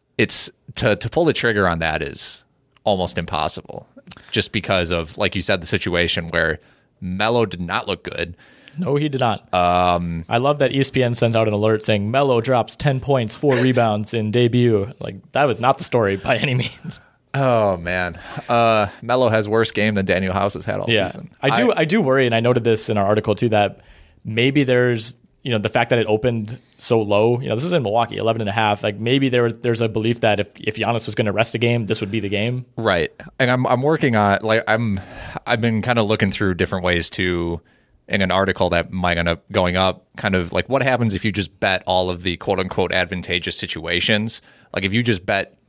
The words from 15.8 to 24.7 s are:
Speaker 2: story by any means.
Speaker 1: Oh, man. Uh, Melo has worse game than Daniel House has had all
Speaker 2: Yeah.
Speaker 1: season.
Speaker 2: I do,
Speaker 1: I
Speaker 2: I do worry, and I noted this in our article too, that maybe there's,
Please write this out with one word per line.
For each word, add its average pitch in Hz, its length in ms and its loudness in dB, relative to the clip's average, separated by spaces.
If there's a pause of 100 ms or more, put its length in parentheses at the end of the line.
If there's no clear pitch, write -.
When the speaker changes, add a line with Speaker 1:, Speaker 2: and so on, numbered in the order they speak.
Speaker 2:
story 101 320 2
by 117 220 0
any 127 180 0
means. - 460 -6 (320)
Speaker 1:
Oh, 117 420 2
man. 90 420 -4 (300)
Uh, 113 400 4 (140)
Melo 123 260 2
has 107 220 2
worse 110 220 2
game 104 240 0
than 98 100 0
Daniel 92 280 0
House 101 200 0
has - 100 -10
had 101 160 -4
all 95 80 -4
Speaker 2:
Yeah. 104 220 2
Speaker 1:
season. - 220 -16 (100)
Speaker 2:
I 135 120 2
do, 123 200 2
Speaker 1:
I 170 60 -2
Speaker 2:
I 160 60 2
do 185 140 2
worry, 135 260 2
and 117 80 0
I 113 60 4
noted 120 240 2
this 113 240 0
in 107 100 0
our 98 80 2
article 107 300 2
too, 117 140 0
that 104 340 0 (400)
maybe 131 400 2
there's, 123 540 0 (260)